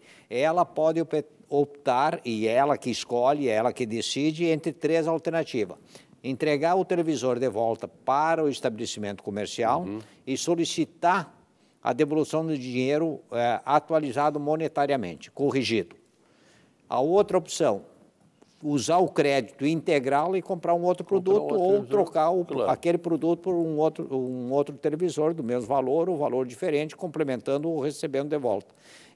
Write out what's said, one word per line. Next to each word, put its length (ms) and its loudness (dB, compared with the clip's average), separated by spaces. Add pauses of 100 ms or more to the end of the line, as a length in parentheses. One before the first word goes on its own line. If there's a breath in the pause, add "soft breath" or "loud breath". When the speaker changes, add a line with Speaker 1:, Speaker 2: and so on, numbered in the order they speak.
(300 loud breath)
Speaker 1:
ela 360 2
pode 360 0
op-, 240 -2 (220)
optar, 800 0
e 220 -2
ela 300 4
que 120 -6
escolhe, 580 0
ela 240 2
que 140 -4
decide, 600 -2
entre 280 0
três 340 0
alternativas. 720 -2 (460 loud breath)
Entregar 520 0
o 100 2
televisor 540 0
de 100 0
volta 380 -2
para 560 0
o 40 2
estabelecimento 760 -4
comercial 580 -2
Speaker 2:
Uhum. 180 -8 (260 loud breath)
Speaker 1:
e 120 -4
solicitar 1000 -2 (460 soft breath)
a 120 0
devolução 520 0
do 100 -2
dinheiro, 640 0 (120)
é, 340 0
atualizado 760 2
monetariamente, 920 -2
corrigido. 640 -2 (920 soft breath)
A 120 -2
outra 400 2
opção, 420 0 (840)
usar 340 0
o 100 4
crédito, 580 0
integrá-lo 720 2
e 40 -2
comprar 320 -2
um 100 0
outro 200 0
Speaker 2:
Comprar 140 0
um 60 -2
Speaker 1:
produto 180 4
Speaker 2:
outro 180 0
Speaker 1:
ou 120 2
Speaker 2:
televisor. 180 2
Speaker 1:
trocar 400 2
o, 160 0
Speaker 2:
Claro. 260 0
Speaker 1:
aquele 260 2
produto 420 0
por 160 -2
um 220 0
outro, 380 0
um 360 -4
outro 240 0
televisor 580 0
do 100 -6
mesmo 240 -2
valor 420 0
ou 80 -2
valor 280 0
diferente, 500 -2
complementando 760 -4
ou 100 -2
recebendo 500 -4
de 80 -2
volta. 360 -2 (420 loud breath)